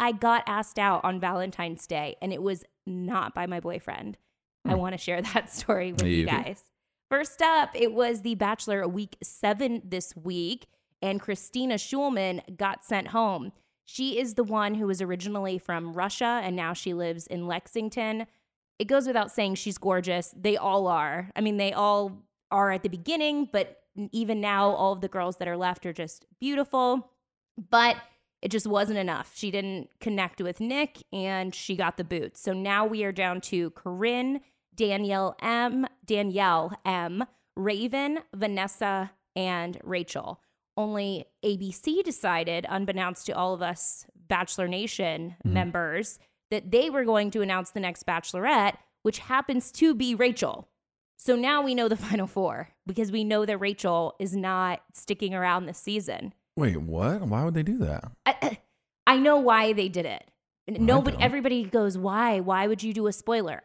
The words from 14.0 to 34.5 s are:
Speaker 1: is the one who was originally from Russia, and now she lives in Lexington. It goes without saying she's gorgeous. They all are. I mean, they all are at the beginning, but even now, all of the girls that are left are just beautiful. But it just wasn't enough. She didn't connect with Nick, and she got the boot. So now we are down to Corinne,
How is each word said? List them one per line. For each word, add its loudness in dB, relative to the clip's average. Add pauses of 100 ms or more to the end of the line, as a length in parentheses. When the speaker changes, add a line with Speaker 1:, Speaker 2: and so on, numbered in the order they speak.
Speaker 1:
is -2
the 2
one 0
who 0
was 0
originally -4
from -6
Russia, 0
and -4
now -4
she -6
lives -4
in -6
Lexington. -4 (540)
It 0
goes 4
without 2
saying 0
she's -6
gorgeous. 0
They 2
all 2
are. 0
I -2
mean, 2
they 2
all 2 (260)
are 4
at 0
the -2
beginning, 0
but -2 (280)
even 0
now, 4
all 2
of -4
the -2
girls -2
that -4
are -2
left -2
are -4
just -10 (140)
beautiful. 0 (580)
But 6 (440)
it -4
just 0
wasn't 2
enough. -4
She -4
didn't -4 (100)
connect -2
with -4
Nick, -2
and -4
she -6
got -2
the -6
boot. -6
So -2
now 0
we -2
are -2
down -2
to -2
Corinne, -2 (360)